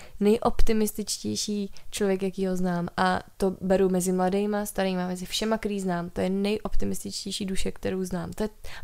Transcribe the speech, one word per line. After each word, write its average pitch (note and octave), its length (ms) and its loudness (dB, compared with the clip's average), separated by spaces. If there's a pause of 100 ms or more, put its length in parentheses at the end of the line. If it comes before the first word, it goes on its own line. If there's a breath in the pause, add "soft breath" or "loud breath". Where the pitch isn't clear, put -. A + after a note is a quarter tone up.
(720 loud breath)
nejoptimističtější G#3 1000 -2 (200 loud breath)
člověk, G3 320 0
jakýho F#3 320 -2
znám F3+ 320 0 (100)
a F#3 260 2 (140)
to F#3+ 240 0
beru F#3+ 280 4
mezi F#3 220 0
mladejma, G3+ 540 0
starýma, F#3 420 -2
mezi F3+ 180 -6
všema, A3 320 -2
který G3+ 220 -4
znám, F3 300 -2
to - 120 -4
je F#3 80 0
nejoptimističtější G3 1160 0
duše, F#3+ 260 0
kterou F#3+ 320 -4
znám. F3+ 300 -6
To G#3+ 100 -4
je, G#3+ 60 -4 (340 loud breath)